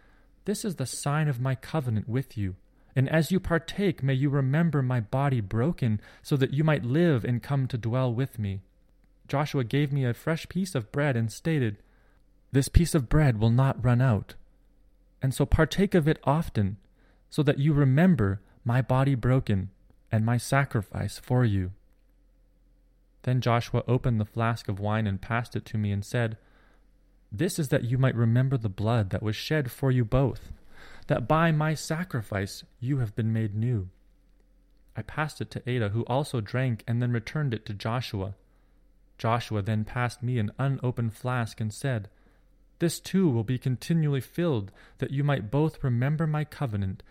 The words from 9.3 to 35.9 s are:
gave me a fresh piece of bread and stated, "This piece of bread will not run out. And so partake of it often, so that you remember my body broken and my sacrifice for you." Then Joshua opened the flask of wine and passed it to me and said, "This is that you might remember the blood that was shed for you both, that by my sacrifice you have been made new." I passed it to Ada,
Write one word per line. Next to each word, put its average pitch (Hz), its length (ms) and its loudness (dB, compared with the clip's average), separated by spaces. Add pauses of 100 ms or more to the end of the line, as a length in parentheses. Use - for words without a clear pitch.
gave 135 300 0
me 139 120 0
a 120 100 0
fresh - 340 -4
piece 185 260 -4
of 117 160 -4
bread 143 260 0
and 113 140 0
stated, 131 480 -2 (720)
"This 131 180 2
piece - 260 2
of 135 140 2
bread 147 300 4
will 113 120 4
not 123 340 2
run 123 160 4
out. 120 340 2 (880)
And 135 100 0
so 143 140 0
partake - 480 2
of 156 140 4
it 156 160 0
often, 113 540 0 (500)
so - 160 0
that 139 160 2
you 151 120 4
remember 139 680 4 (240)
my 120 180 2
body 135 320 2
broken 113 560 2 (400)
and 110 160 2
my 120 100 2
sacrifice 120 840 -2
for 127 260 2
you." 98 280 0 (1500)
Then 127 180 0
Joshua 120 460 0
opened 123 340 0
the 107 40 0
flask 113 440 -4
of 98 120 -6
wine 107 260 0
and 98 140 -2
passed 117 340 -4
it 117 120 -4
to 113 120 -6
me 104 140 0
and 104 120 -4
said, 117 340 -2 (920)
"This 139 300 -2
is 143 80 -2
that 131 160 2
you 123 140 0
might 131 180 4
remember 120 400 2
the 113 120 -2
blood 101 420 0
that - 120 -2
was 107 140 -2
shed 147 340 -2
for 135 220 0
you 123 120 4
both, 127 460 0 (560)
that 127 220 0
by 160 240 4
my 156 220 0
sacrifice 120 880 -6 (160)
you 131 180 -2
have 110 160 -4
been 113 180 0
made 110 220 -2
new." 110 340 -2 (1080)
I 113 60 -10
passed - 380 -6
it 107 120 -8
to 101 160 -8
Ada, 120 220 0